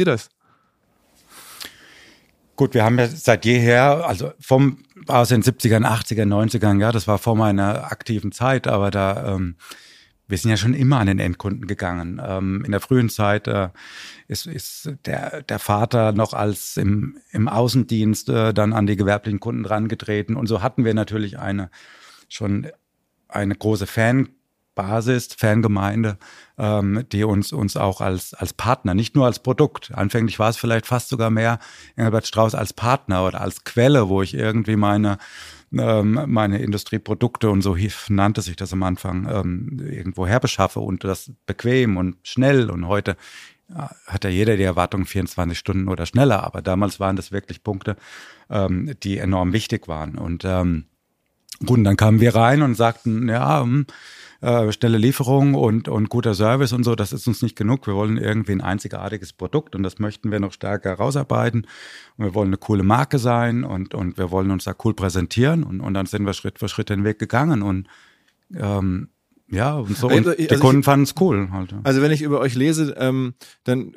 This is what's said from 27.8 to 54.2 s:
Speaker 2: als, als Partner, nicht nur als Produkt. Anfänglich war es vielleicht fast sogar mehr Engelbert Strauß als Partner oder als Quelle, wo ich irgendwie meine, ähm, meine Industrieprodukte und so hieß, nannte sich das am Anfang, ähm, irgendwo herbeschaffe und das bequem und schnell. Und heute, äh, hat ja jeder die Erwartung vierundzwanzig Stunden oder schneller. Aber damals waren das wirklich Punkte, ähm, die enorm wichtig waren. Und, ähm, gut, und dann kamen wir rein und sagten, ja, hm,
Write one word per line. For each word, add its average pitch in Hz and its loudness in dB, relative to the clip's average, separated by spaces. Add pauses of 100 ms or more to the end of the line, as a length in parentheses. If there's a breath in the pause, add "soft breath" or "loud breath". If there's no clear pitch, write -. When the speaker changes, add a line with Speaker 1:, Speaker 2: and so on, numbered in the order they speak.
Speaker 2:
als, 95 -4
als - -6
Partner, 107 -2
nicht 110 0
nur 139 6
als 117 2
Produkt. - 0
Anfänglich 110 -2
war 107 2
es 117 -2
vielleicht 113 0
fast 123 -2
sogar 113 0
mehr 113 2 (380 loud breath)
Engelbert 113 0
Strauß 110 2
als 107 -4
Partner 101 0
oder 92 -4
als 95 -8
Quelle, 123 4
wo 98 2
ich 92 -4
irgendwie 110 0
meine, 104 2 (580 loud breath)
ähm, 110 2
meine 104 2
Industrieprodukte 107 -2
und 98 4
so 98 0
hieß, 95 -4
nannte 101 2
sich 85 -8
das 95 -8
am 92 -2
Anfang, 92 -4
ähm, 95 -4
irgendwo 95 -6
herbeschaffe 107 0
und 98 -4
das 95 -6 (160)
bequem 117 0
und 90 -2
schnell. 131 2
Und 87 -6
heute, 101 -2 (540 loud breath)
äh, 165 -10 (240)
hat - -6
ja 98 -2
jeder 101 2
die 98 0
Erwartung 92 0
vierundzwanzig 87 -4
Stunden 95 -2
oder 90 -4
schneller. 120 2
Aber - -8
damals 95 -2
waren 95 0
das 95 -8
wirklich - -10
Punkte, 101 -6 (560 loud breath)
ähm, 95 -2
die 98 -4
enorm 92 0
wichtig 110 -2
waren. 78 -8
Und, 87 -6
ähm, 90 0 (800)
gut, 120 4
und 110 6
dann 98 4
kamen 107 6
wir 113 6
rein 123 4
und 127 2
sagten, 117 0
ja, 135 0
hm, 131 0 (540 loud breath)